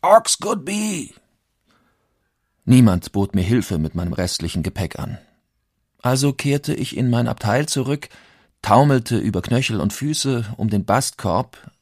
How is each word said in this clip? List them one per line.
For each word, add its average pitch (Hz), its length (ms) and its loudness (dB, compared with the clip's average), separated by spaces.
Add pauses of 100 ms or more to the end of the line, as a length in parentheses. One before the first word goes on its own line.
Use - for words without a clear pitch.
Oxgoodby!“ 208 1120 0 (1500)
Niemand 113 480 6
bot 98 220 -2
mir 92 100 2
Hilfe 101 320 0
mit 78 180 -4
meinem 82 200 -4
restlichen 82 480 -4
Gepäck 92 360 -6
an. - 200 -10 (840)
Also 131 320 0
kehrte 143 400 -2
ich - 240 -6
in 127 140 0
mein 120 180 0
Abteil 120 380 -2
zurück, 139 420 -4 (540)
taumelte 123 560 4
über 92 240 -2
Knöchel 117 400 -2
und 101 100 0
Füße, 131 640 -4
um 107 140 -2
den 101 160 -2
Bastkorb 104 720 -2 (240)